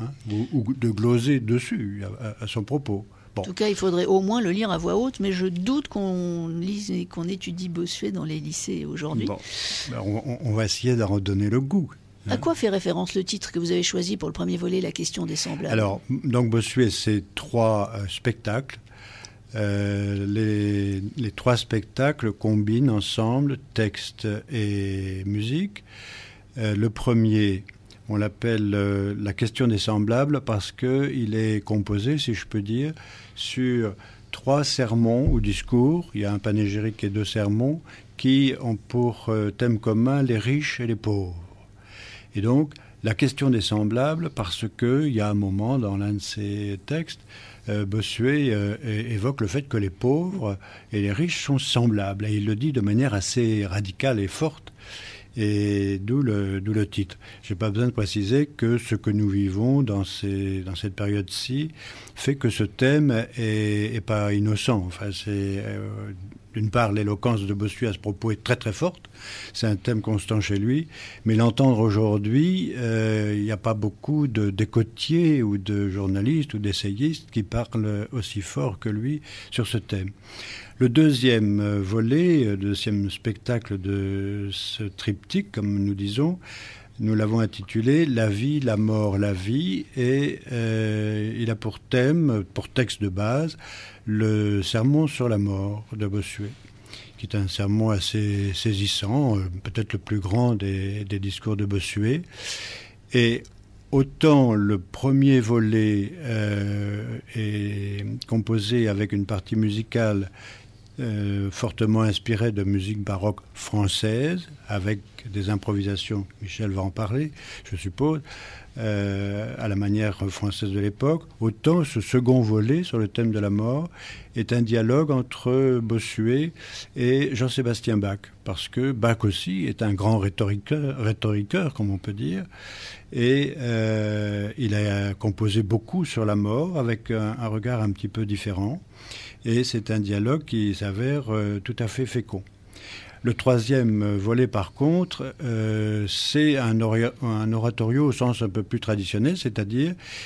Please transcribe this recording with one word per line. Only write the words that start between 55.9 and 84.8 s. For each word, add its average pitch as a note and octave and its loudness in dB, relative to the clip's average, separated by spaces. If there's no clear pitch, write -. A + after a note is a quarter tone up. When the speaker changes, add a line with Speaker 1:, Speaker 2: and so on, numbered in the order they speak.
Speaker 1:
d'où A#2+ 0
le, G2+ 0
d'où G#2+ -2
le G#2 2
titre. - -4
J'ai G#2 -6
pas G#2+ 0
besoin A#2 2
de A#2+ 0
préciser A2 0
que A#2+ 2
ce A2+ -4
que G#2 -2
nous G#2 2
vivons G2+ 2
dans G2+ 0
ces, G2 -4
dans F2+ -8
cette G2 -6
période-ci G#2 -2
fait C#3 0
que B2 0
ce G#2+ 0
thème C3 4
est, G#2+ 0
est A2 -4
pas G#2 0
innocent. G#2 2
Enfin, F2+ -8
c'est, G2+ -8
euh, G2+ -4
D'une A2 0
part, A#2 4
l'éloquence G#2 0
de G2 -2
Bossuet G#2 -2
à G2+ 0
ce F2+ -8
propos G#2+ -2
est G#2 -6
très, B2 2
très G#2+ -2
forte. - -4
C'est - 0
un G#2+ 2
thème A2 0
constant G#2+ 0
chez G2+ 0
lui. C3 0
Mais A2+ 4
l'entendre A#2 6
aujourd'hui, A2 4
euh, A2 2
il G#2 0
n'y A2 0
a G#2 -2
pas A2+ 0
beaucoup C#3 0
de, G#2+ 2
d'écotiers C3+ 2
ou G#2 2
de G2+ 0
journalistes G2+ 0
ou G#2+ -4
d'essayistes G#2 -2
qui A2 0
parlent G#2+ -2
aussi G#2 -4
fort B2 -4
que A2+ -4
lui B2+ -2
sur A2+ 0
ce A#2 -2
thème. G2 -4
Le B2+ 4
deuxième, A#2+ 6
euh, G#2 0
volet, B2 4
euh, G#2 2
le G2+ 0
deuxième G2+ 0
spectacle G#2+ -4
de G2 -2
ce - -6